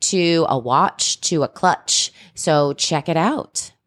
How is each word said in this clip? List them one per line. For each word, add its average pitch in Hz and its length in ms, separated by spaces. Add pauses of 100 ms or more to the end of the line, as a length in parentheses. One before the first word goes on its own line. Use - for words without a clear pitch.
to 170 460
a 135 120
watch 127 640
to 160 200
a 131 60
clutch. - 640 (240)
So 147 380
check 147 360
it 160 80
out. - 540 (160)